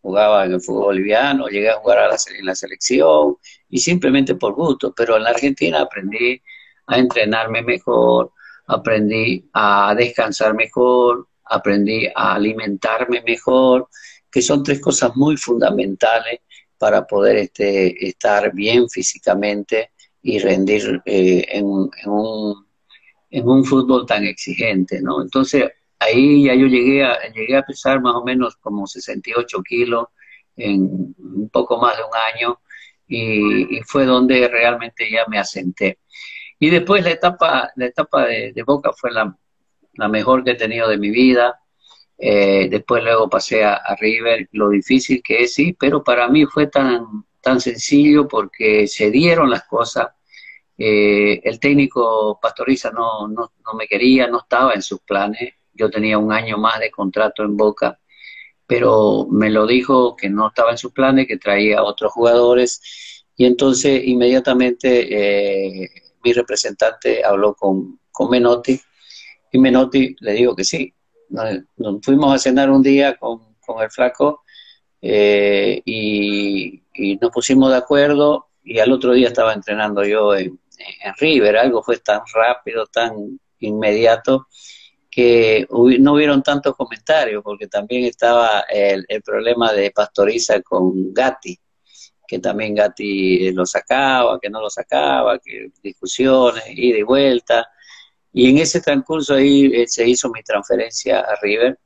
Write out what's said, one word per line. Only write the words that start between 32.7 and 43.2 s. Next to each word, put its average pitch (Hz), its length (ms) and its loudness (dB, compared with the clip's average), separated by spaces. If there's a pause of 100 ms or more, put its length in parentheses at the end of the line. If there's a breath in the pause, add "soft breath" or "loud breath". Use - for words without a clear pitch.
y, 110 720 -2
y - 60 -10
fue 139 200 -2
donde 127 440 2
realmente 117 600 -2
ya 113 160 0
me 107 120 -6
asenté. 95 600 -6 (600 loud breath)
Y 151 100 2
después 175 340 2
la 175 60 0
etapa, 165 680 0
la 123 100 -4
etapa 135 400 -2
de, 113 260 -6
de 117 100 -10
Boca 139 300 -2
fue - 180 -6
la, 110 260 -4 (580)
la 107 140 -4
mejor 127 360 0
que 127 80 0
he 120 40 -2
tenido 113 320 -2
de 104 100 0
mi 101 120 -2
vida. 123 500 2 (580 soft breath)
Eh, 98 500 2
después 110 340 -2
luego 113 280 2